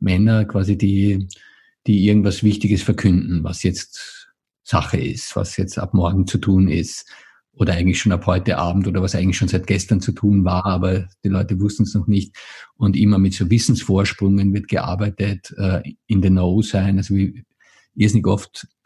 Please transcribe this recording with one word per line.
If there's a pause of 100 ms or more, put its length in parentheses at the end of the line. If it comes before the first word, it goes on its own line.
Männer
quasi,
die, (580)
die
irgendwas
Wichtiges
verkünden,
was
jetzt (300)
Sache
ist,
was
jetzt
ab
morgen
zu
tun
ist (460)
oder
eigentlich
schon
ab
heute
Abend
oder
was
eigentlich
schon
seit
gestern
zu
tun
war,
aber (160)
die
Leute
wussten's
noch
nicht. (420)
Und
immer
mit
so
Wissensvorsprüngen
wird
gearbeitet,
äh, (240)
in
the
know
sein.
Also
wie (500)
irrsinnig
oft (180)